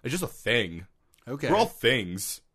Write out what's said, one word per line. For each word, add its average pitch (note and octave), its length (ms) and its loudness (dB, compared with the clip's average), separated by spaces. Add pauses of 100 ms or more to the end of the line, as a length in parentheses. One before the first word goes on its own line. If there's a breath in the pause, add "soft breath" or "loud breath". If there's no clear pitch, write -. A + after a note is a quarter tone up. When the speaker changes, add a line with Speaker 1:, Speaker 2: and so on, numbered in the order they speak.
Speaker 1:
It's B2 80 -2
just F3+ 120 -2
a - 40 -4
thing. F#2+ 600 -2 (400)
Speaker 2:
Okay. C#3 220 -4
Speaker 1:
We're F3 80 6
all A3+ 80 6
things. A2 760 0 (140)